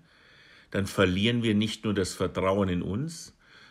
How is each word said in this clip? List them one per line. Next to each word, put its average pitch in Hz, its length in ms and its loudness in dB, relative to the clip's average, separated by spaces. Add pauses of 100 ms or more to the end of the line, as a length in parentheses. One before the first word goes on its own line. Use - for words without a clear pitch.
(680)
dann 98 160 -2
verlieren 101 560 2
wir 110 140 2
nicht 107 300 -2
nur 104 100 0
das 92 180 0
Vertrauen 95 560 0
in 87 140 0
uns, 131 520 -6 (360)